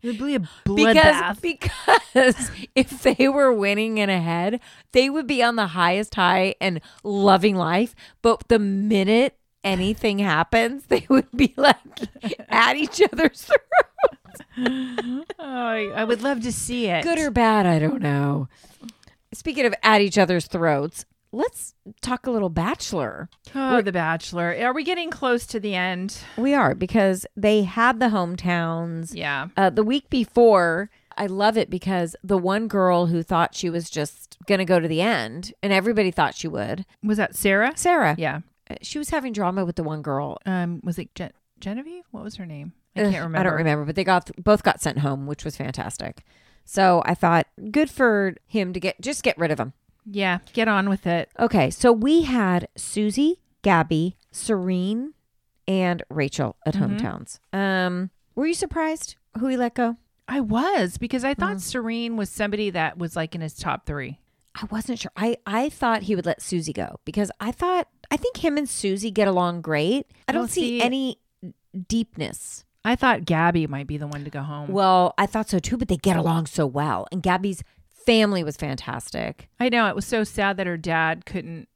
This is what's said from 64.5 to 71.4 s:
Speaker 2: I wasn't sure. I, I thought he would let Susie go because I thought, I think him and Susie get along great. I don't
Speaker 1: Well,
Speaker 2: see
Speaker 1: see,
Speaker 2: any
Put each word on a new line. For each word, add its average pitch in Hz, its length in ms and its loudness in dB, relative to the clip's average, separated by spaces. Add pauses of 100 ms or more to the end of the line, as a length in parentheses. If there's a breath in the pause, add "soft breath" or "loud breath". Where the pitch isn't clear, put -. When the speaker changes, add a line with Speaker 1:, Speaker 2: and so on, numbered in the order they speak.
Speaker 2:
I 214 160 -10
wasn't 220 280 -6
sure. - 160 -12
I, 220 300 -2
I 233 240 -2
thought 226 340 -2
he 202 120 -2
would 170 100 -4
let - 160 -4
Susie 160 320 -6
go - 320 -8
because 208 340 -4
I 214 120 -6
thought, 359 360 -2 (220)
I 294 80 -2
think 494 260 -6
him 294 140 0
and 285 100 -2
Susie 202 440 -4
get 202 160 2
along 175 340 0
great. 160 460 -2 (200 soft breath)
I - 40 -2
don't 330 120 0
Speaker 1:
Well, 339 40 -4
Speaker 2:
see 240 320 -2
Speaker 1:
see, - 20 0
Speaker 2:
any 254 380 -2 (680)